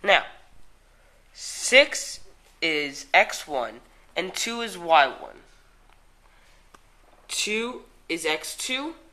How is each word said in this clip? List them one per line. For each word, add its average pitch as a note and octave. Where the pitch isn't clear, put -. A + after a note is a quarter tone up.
Now, F#3+
six -
is D3
x -
one A#2+
and F3+
two A#3
is F#3+
y E3
one. A1+
Two A3+
is E3+
x -
two C#4